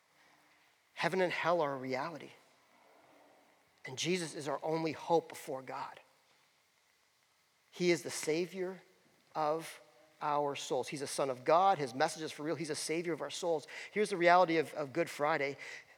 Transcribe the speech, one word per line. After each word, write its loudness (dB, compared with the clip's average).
Heaven 0
and 2
hell 2
are -2
a -6
reality. -6
And -10
Jesus -2
is -8
our -2
only 0
hope 2
before -8
God. -10
He 2
is 0
the -8
Savior -4
of -2
our 0
souls. -2
He's -6
a -6
Son -2
of -6
God. 8
His -4
message 0
is -6
for -10
real. -2
He's -4
a -2
Savior -2
of -4
our -6
souls. -2
Here's 2
the -2
reality 8
of, 0
of -6
Good 0
Friday. 0